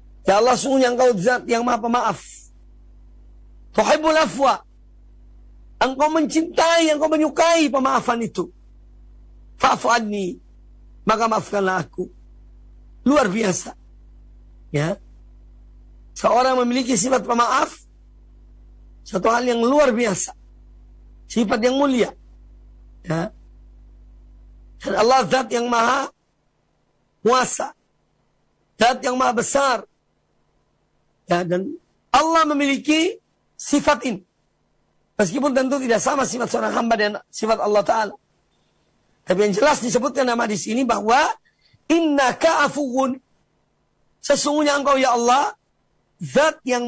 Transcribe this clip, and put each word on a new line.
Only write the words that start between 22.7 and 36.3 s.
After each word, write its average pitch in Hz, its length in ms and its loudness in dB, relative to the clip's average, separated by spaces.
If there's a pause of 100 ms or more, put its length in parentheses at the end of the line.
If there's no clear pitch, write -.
Ya. 165 240 -4 (1500)
Dan 196 160 -4
Allah 240 320 4
zat 254 240 0
yang 240 160 -2
maha 240 400 0 (1120)
kuasa. - 540 0 (1040)
Zat 247 260 2
yang 254 140 -2
maha 254 180 0
besar. 262 400 0 (1500)
Ya, 180 160 0
dan 180 300 -4 (340)
Allah 320 400 2
memiliki 302 720 -2 (380)
sifat 285 500 0
ini. 202 120 -8 (920)
Meskipun 247 400 -2
tentu 262 240 0
tidak 233 240 -2
sama 269 240 -2
sifat 233 240 -6